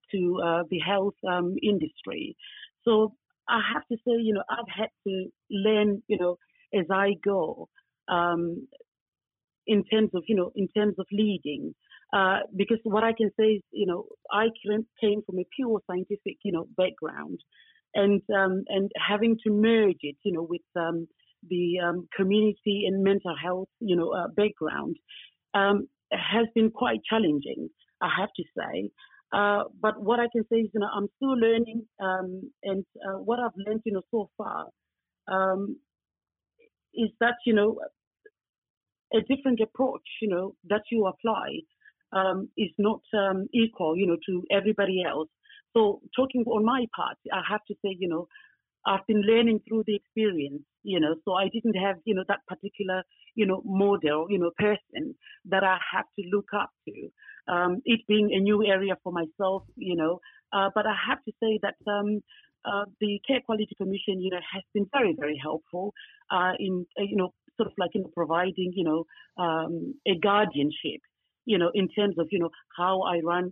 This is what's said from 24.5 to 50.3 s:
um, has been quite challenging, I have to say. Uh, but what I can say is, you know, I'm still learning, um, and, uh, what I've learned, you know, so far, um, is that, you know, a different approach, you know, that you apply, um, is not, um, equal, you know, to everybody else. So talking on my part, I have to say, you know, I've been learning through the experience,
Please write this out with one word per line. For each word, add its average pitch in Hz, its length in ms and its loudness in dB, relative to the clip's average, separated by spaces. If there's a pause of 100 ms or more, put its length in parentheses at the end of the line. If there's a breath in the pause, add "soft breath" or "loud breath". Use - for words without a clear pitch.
um, 202 340 2 (240)
has 202 440 0
been 220 160 4
quite 233 360 -2
challenging, 160 600 0 (320)
I 180 80 0 (100)
have 190 160 -2
to 175 80 -8 (140)
say. 98 320 -6 (420 soft breath)
Uh, 202 320 2 (160)
but 214 220 -2
what 226 180 0
I 240 120 0
can 220 200 0
say 226 80 4
is, 214 140 0
you 220 60 -2
know, 202 160 0
I'm 196 120 -2 (100)
still 269 200 0
learning, 226 480 2 (140)
um, 185 520 -6 (120)
and, 196 220 -4 (220)
uh, 190 100 -6
what 220 220 -2
I've 233 180 -2
learned, 214 280 -4
you 214 80 -2
know, 190 160 -4
so 214 280 -4
far, 208 300 -8 (600)
um, 190 500 0 (1160)
is 226 160 -2 (100)
that, 240 160 2 (100)
you 233 80 4
know, 208 260 4 (1300)
a 220 80 4
different 262 380 0
approach, - 480 -2 (140)
you 214 80 -2
know, 185 260 -4 (140)
that 214 120 0 (100)
you 220 140 2
apply, 185 540 -4 (520 soft breath)
um, 190 460 -2
is 196 220 -2
not, 208 220 2 (120)
um, 196 400 0
equal, 220 420 0
you 190 120 2
know, 170 180 2
to 185 240 -4
everybody 196 580 2
else. 160 220 -4 (460 loud breath)
So 214 260 4 (140)
talking 254 320 0
on 214 180 2
my 247 300 2
part, - 220 -4 (140)
I 190 160 -2
have 208 200 -2
to 202 80 -10 (100)
say, 190 140 -4
you 185 80 -2
know, 170 200 -4 (600 soft breath)
I've 196 200 0
been 214 140 4
learning 226 460 4
through 220 200 0
the 208 80 0
experience, 160 640 -2 (220)